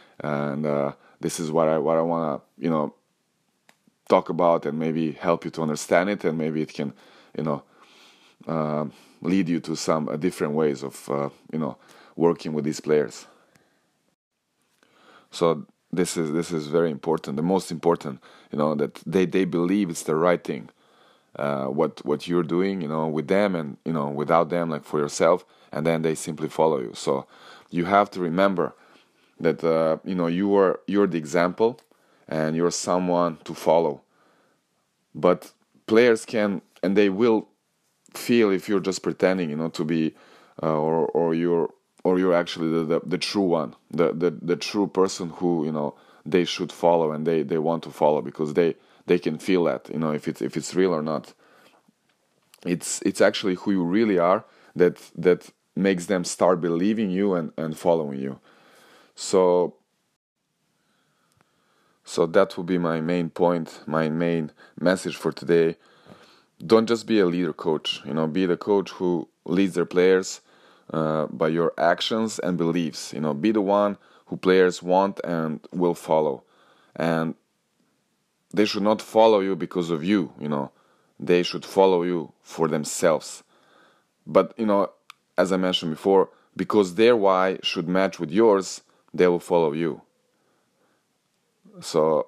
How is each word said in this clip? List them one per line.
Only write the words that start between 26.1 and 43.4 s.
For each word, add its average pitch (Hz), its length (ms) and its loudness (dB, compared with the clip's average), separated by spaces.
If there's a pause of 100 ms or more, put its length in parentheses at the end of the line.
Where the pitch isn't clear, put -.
simply 78 340 -8
follow 78 300 2
you. 58 160 -8
So 67 320 -4 (420)
you 85 160 -2
have 101 260 4
to 95 80 -10
remember 87 540 0 (640)
that, 80 240 0
uh, 80 400 2
you 95 120 -6
know, 87 120 0
you 98 280 0
are, 95 320 4
you're 101 200 2
the 85 120 -4
example, 87 600 0 (480)
and 78 280 -2
you're 85 160 2
someone 87 720 0
to 82 100 -12
follow. 80 480 0 (1120)
But 87 380 0 (340)
players 113 400 4
can, 104 380 -2 (180)
and 95 160 0
they 104 120 6
will 107 380 2 (640)
feel 117 360 2
if 95 180 -2
you're 101 140 0
just 92 220 -4
pretending, 92 460 0
you 73 60 -6
know, 80 140 -4
to 82 160 -4
be, 80 280 0 (480)
uh, 78 160 0
or, 78 300 0
or 82 260 0
you're, 85 360 0 (340)
or 90 160 2
you're 92 140 4
actually 85 360 0
the, 82 140 0
the, 80 220 0
the 85 120 -2
true 101 240 -2